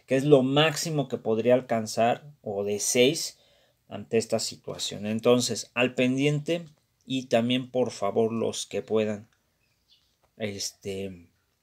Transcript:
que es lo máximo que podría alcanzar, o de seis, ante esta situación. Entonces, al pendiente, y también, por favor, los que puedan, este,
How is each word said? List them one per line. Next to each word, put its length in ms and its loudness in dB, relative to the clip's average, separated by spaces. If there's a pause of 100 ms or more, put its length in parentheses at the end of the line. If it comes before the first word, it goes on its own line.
que 100 0
es 80 0
lo 180 8
máximo 640 0
que 120 -6
podría 340 2
alcanzar, 720 0 (160)
o 240 -4
de 140 -2
seis, 600 2 (500)
ante 280 -4
esta 220 0
situación. 680 -8
Entonces, 680 0
al 200 0
pendiente, 720 0 (400)
y 220 -6
también, 440 0
por 200 0
favor, 420 0
los 320 -4
que 160 -6
puedan, 480 -2 (1080)
este, 920 -8 (340)